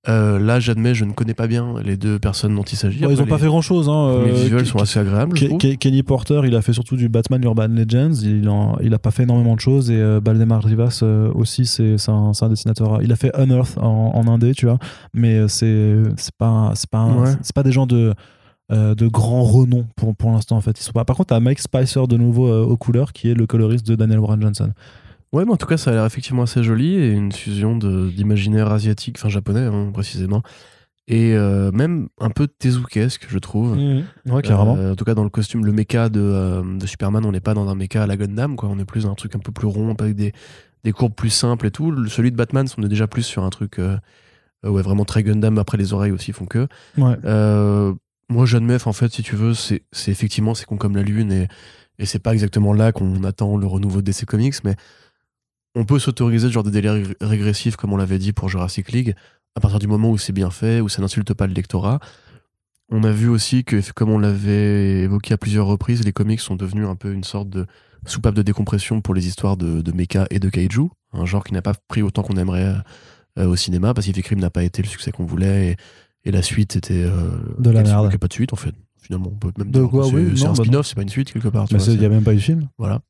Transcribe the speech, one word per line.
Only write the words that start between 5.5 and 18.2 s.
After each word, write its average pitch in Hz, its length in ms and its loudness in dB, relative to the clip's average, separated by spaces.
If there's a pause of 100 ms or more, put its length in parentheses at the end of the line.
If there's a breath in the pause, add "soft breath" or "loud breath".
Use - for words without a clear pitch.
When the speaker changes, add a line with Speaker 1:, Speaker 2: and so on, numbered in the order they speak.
Speaker 2:
Ke-, 135 180 2
Kenny 135 240 2
Porter, 143 420 0
il 120 120 2
a 110 40 2
fait 117 120 0
surtout 120 240 -2
du 120 120 2
Batman 113 360 0
Urban 110 240 2
Legends, 117 460 2 (100)
il 104 240 2
en, 104 340 2
il 113 120 2
a 104 40 2
pas 113 140 0
fait 127 100 0
énormément 120 320 4
de 110 60 -2
choses, 131 320 2
et, 110 80 2
euh, 107 200 4
Baldemar 110 440 2
Rivas, 113 400 2
euh, 107 300 4
aussi, 117 320 0
c'est, 107 320 2
c'est 107 120 -2
un, 104 220 2
c'est 107 120 0
un 113 40 2
dessinateur, 110 520 0
il 117 120 2
a - 20 4
fait 131 240 0
Unearth 127 400 2
en, 110 380 2
en 113 100 2
indé, 117 280 4
tu 123 120 0
vois, 120 120 2 (360 loud breath)
mais, 113 240 4
euh, 107 80 4
c'est, 107 480 2 (220)
c'est - 200 -10
pas, 110 380 2
c'est - 160 -6
pas 131 80 -2
un, 117 220 4
Speaker 1:
Ouais. 127 100 4
Speaker 2:
c'est, 139 120 2
c'est - 120 -10
pas 143 80 0
des 135 80 4
gens 131 160 2
de, 117 260 2 (600 soft breath)